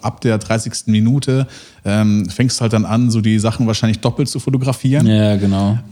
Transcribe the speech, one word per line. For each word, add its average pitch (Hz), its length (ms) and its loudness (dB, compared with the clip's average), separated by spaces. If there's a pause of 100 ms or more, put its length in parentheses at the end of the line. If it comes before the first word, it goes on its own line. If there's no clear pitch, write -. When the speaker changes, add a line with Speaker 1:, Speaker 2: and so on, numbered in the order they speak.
Speaker 1:
ab - 180 -6
der 110 180 0
dreißigsten 110 540 -4
Minute, 131 560 0 (360)
ähm, 104 440 0
fängst 123 320 -2
halt 117 120 0
dann 107 120 2
an, 117 260 2
so 113 100 2
die 110 200 2
Sachen 113 260 0
wahrscheinlich 110 340 0
doppelt 127 280 -2
zu - 100 -8
fotografieren. 131 680 0
Speaker 2:
Ja, 107 300 4
genau. 98 420 0 (140)